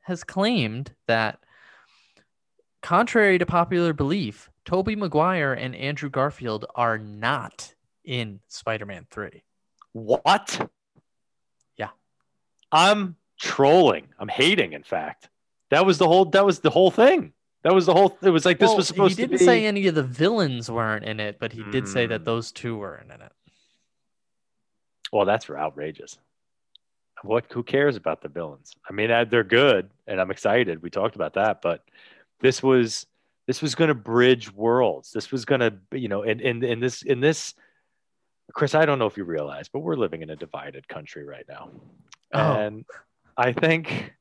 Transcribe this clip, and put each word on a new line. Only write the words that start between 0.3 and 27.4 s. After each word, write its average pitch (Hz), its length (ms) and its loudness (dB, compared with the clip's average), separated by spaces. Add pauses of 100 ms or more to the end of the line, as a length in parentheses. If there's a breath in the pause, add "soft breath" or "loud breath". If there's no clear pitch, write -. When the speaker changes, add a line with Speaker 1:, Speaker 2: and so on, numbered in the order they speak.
Speaker 1:
that, 113 320 0 (1400 soft breath)
contrary 202 560 2
to 175 80 2
popular 175 460 0
belief, 147 580 -4 (140)
Tobey 190 320 -2
Maguire 160 560 0
and 127 240 -6
Andrew 143 340 -8
Garfield 131 540 -4 (100)
are 117 240 0
not 110 760 -8 (300)
in 113 440 -8
Spider-Man 101 640 -10
three. - 320 -14 (500)
Speaker 2:
What? 147 760 -2 (1040)
Speaker 1:
Yeah. 104 120 -8 (840)
Speaker 2:
I'm 185 460 2 (220)
trolling. 139 680 4 (120)
I'm 104 100 -10
hating, 143 440 0
in 73 120 -16
fact. 78 440 -8 (420)
That 165 140 4
was 185 140 4
the 180 80 4
whole, 180 200 6
that 196 200 4
was 185 140 2
the 156 100 4
whole 185 220 6
thing. 254 400 4 (300)
That 175 120 4
was 180 120 4
the 180 60 4
whole, 190 300 4
it 190 80 6
was 160 160 2
like, 180 120 4
this 214 100 6
Speaker 1:
Well, 214 100 4
Speaker 2:
was 180 100 0
supposed 190 300 2
Speaker 1:
he 226 60 -2
didn't 262 140 -2
Speaker 2:
to 359 60 6
be - 0 -
Speaker 1:
say 226 220 6
any 202 220 0
of 165 60 0
the 151 80 0
villains 135 680 -2
weren't 110 340 -2
in 107 160 -6
it, 104 180 -8
but 113 140 -8
he 113 120 -14
did 127 240 -4
say 117 180 0
that 110 160 -4
Speaker 2:
Mm. - 20 -18
Speaker 1:
those 117 280 -4
two 117 260 -8
weren't 92 320 -14
in - 100 -20
it. - 120 -20 (1800)
Speaker 2:
Well, 101 140 2
that's 107 240 -2
outrageous. 76 680 -10 (1040)
What, 110 300 -2